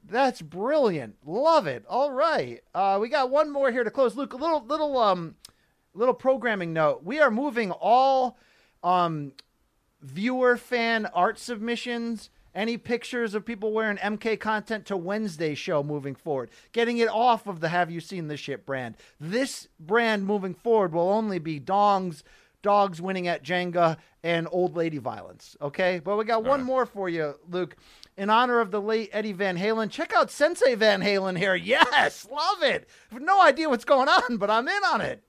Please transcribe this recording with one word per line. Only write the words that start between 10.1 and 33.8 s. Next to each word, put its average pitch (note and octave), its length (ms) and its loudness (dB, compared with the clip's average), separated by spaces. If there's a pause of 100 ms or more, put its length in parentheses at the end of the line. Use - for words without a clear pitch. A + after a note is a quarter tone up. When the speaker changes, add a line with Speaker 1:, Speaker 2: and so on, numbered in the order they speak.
Speaker 1:
fan A3+ 500 -2
art G3+ 300 0
submissions, A#3 920 -6 (260)
any A3+ 220 -2
pictures A#3 580 -4
of G#3+ 100 -4
people A3 280 -4
wearing G#3+ 260 0
M G#3 180 -4
K A3 200 -2
content G#3+ 480 -4
to G3+ 120 -4
Wednesday E3+ 560 -4
show D3 300 -2
moving C#3+ 320 -6
forward. C3+ 340 -6 (220)
Getting A#3 280 0
it A3+ 100 4
off A3+ 360 2
of F#3 140 -8
the D#3+ 100 0
Have F3 220 0
You E3+ 80 -8
Seen D#3+ 300 -8
This D3 100 -8
Shit C3 260 -10
brand. B2+ 300 -6 (240)
This A3 480 -4 (120)
brand G#3 460 0
moving F#3+ 300 -2
forward G#3+ 380 2
will E3+ 160 2
only G#3 300 0
be D3+ 200 -6
dongs, F#3+ 640 2 (380)
dogs G3+ 400 2
winning F#3 260 -2
at D3+ 160 -2
Jenga, E3+ 540 2 (260)
and E3 280 0
old F3+ 240 0
lady E3 220 -2
violence, G#2+ 640 -12
okay? F3+ 420 -2
But G3+ 140 -2
we G#3+ 80 -2
got A3+ 120 0
Speaker 2:
All A3 60 -2
Speaker 1:
one C4+ 180 0
Speaker 2:
right. B3 40 -6
Speaker 1:
more B3+ 200 0
for G3 240 -6
you, D#3 260 -4 (140)
Luke. F3 260 -4 (420)
In G3 120 -4
honor A#3+ 300 4
of A3 100 0
the G#3 120 -4
late A3 320 -2
Eddie G#3+ 180 -4
Van F#3 260 -2
Halen, A3 320 -2
check - 240 -6
out D#4+ 160 2
Sensei E4 460 2
Van G3+ 260 4
Halen F#3+ 360 0
here. F#3+ 180 2
Yes, B3+ 720 2
love E4+ 340 -2
it. A3 260 0 (200)
I - 40 -18
have B3+ 100 -12
no F#4+ 180 6
idea D#4+ 280 6
what's A#3+ 160 -2